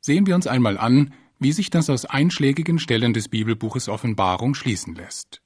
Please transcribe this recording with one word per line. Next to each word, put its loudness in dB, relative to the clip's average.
Sehen 2
wir 2
uns 2
einmal 2
an, 4
wie 2
sich -2
das 2
aus 0
einschlägigen 0
Stellen 0
des -2
Bibelbuches -4
Offenbarung -2
schließen -6
lässt. -16